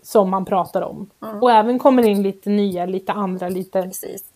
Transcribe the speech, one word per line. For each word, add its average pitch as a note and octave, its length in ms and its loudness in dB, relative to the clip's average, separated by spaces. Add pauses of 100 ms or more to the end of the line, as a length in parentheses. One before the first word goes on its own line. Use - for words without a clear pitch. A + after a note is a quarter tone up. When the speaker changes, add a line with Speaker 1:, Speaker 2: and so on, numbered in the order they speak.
Speaker 1:
som G3 280 2
man F#3+ 140 -2
pratar F3+ 380 -2
om. G3+ 280 -10 (120)
Speaker 2:
Mm. A3 200 -12
Speaker 1:
Och B3 100 6
även A3+ 260 4
kommer B3+ 300 4
in G3+ 140 2
lite G3 280 -4
nya, G3 360 0
lite F#3 260 -4
andra, F#3 360 -4
lite, F#3+ 340 -4
Speaker 2:
Precis. - 420 -12 (120)